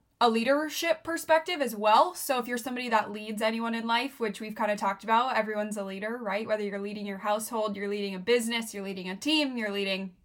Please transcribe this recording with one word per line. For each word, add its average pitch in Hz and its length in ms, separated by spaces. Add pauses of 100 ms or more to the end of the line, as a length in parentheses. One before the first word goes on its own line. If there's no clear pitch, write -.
(200)
a 240 100
leadership 294 760
perspective 330 560
as 233 120
well. 220 400
So 269 260
if 226 100
you're 247 80
somebody 247 320
that 214 240
leads 214 280
anyone 226 340
in 226 120
life, 240 320
which 214 220
we've 214 160
kinda 208 180
talked 202 300
about, 233 320
everyone's 214 400
a 196 80
leader, 196 320
right? 214 280
Whether 214 180
you're 202 160
leading 208 260
your 196 140
household, 214 580
you're 202 100
leading 202 260
a 185 60
business, 233 540
you're 202 100
leading 185 260
a 190 60
team, 294 400
you're 214 160
leading 196 400 (140)